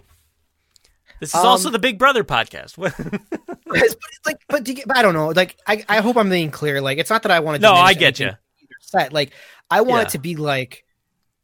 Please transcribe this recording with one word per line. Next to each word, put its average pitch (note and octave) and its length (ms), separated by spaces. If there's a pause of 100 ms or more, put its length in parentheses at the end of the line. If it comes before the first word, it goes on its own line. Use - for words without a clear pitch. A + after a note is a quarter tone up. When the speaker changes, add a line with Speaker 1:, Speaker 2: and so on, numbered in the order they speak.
(1200)
Speaker 1:
This D3+ 100
is - 40
Speaker 2:
Um, F3 120
Speaker 1:
also B3 240
the A3+ 80
Big G3+ 200
Brother B3+ 260
podcast. - 540
<laughs> F3 480 (460)
Speaker 2:
But - 120
it's A3+ 100 (320)
like, D4+ 120 (100)
but C#4 160
do B3 80
you B3+ 60
get, C4 100
but C4 80
I B3 60
don't F#3+ 120
know. D#3 140
Like, F3+ 360
I, G#3+ 240
I G#3+ 120
hope A#3 160
I'm G#3+ 120
being E3+ 220
clear. C#3 300
Like, C3+ 180
it's E3 120
not A3+ 120
that G3+ 80
I F3 80
wanna D3+ 220
Speaker 1:
No, G#3 120
I F3+ 220
Speaker 2:
diminish E3+ 40 (200)
Speaker 1:
get - 60
Speaker 2:
anything - 20
Speaker 1:
ya. - 380
Speaker 2:
either - 160
set. D3+ 320
Like, D3 180 (400)
I F#3+ 120
want A#3+ 200
Speaker 1:
Yeah. - 60
Speaker 2:
it - 20
to E3 80
be D#3+ 160
like, C#3 500 (600)